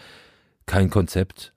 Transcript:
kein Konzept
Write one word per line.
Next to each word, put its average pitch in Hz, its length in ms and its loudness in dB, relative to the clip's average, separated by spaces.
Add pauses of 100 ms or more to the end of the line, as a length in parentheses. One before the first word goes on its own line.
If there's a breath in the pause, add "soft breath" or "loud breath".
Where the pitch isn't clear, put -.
(680 soft breath)
kein 95 220 2
Konzept - 680 -2